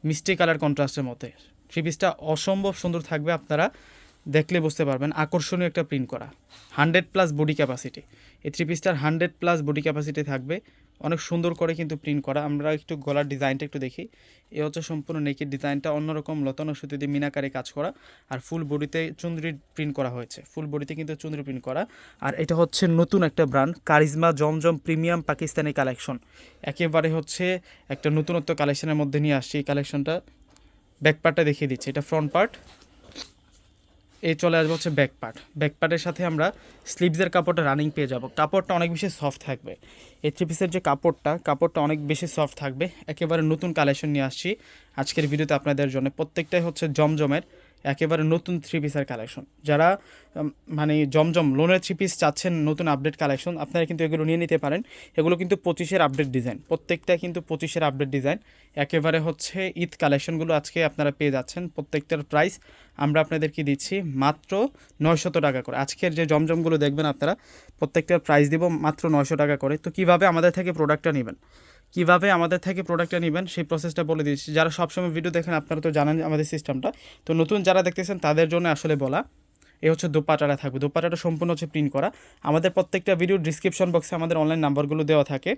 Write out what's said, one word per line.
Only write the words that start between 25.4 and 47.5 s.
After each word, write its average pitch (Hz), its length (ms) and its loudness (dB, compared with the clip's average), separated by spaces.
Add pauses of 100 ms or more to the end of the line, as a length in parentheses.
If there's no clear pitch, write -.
কালেকশন। 131 360 -4 (540)
একেবারে 160 460 0
হচ্ছে 160 280 -4 (500)
একটা - 140 -2 (100)
নতুনত্ব 160 320 -2 (100)
কালেকশনের 147 400 0
মধ্যে 143 240 0
নিয়ে 151 160 4
আসছি - 200 -12
এই 139 100 -4
কালেকশনটা। 143 440 -2 (880)
ব্যাক 151 220 4
পার্টটা 165 260 2
দেখিয়ে 147 220 0
দিচ্ছি, 123 220 -6
এটা 143 160 -2
ফ্রন্ট 156 260 0
পার্ট। 196 180 2 (1700)
এই 165 200 0
চলে 170 180 4
আসবে 160 160 2
হচ্ছে 165 220 -4
ব্যাক 135 220 2
পার্ট। 113 160 -12 (240)
ব্যাক 147 200 0
পার্টের 165 260 2
সাথে 170 240 -6
আমরা 156 160 0 (460)
স্লিভসের 180 420 2
কাপড়টা 170 340 2
রানিং 147 280 2
পেয়ে 143 160 -2
যাব। 123 100 -6 (160)
কাপড়টা 185 400 2
অনেক 170 160 0
বেশি 180 140 -4 (120)
সফট 143 280 -2
থাকবে। - 240 -8 (540)
এই 151 80 2
থ্রি 185 140 -2
পিসের 165 260 -2
যে 185 140 0
কাপড়টা, 147 440 0 (160)
কাপড়টা 165 380 0
অনেক 151 120 0 (120)
বেশি 156 160 -2 (100)
সফট 151 260 -2
থাকবে। 139 220 -4 (280)
একেবারে 165 300 0 (100)
নতুন 165 260 -2
কালেকশন 143 360 2
নিয়ে 139 160 0
আসছি - 180 -6 (520)
আজকের 151 300 -2
ভিডিওতে 151 300 0
আপনাদের 143 340 0
জন্য। 135 120 0 (120)
প্রত্যেকটাই 170 480 -2
হচ্ছে 165 180 -4 (120)
জমজমের 151 480 2 (480)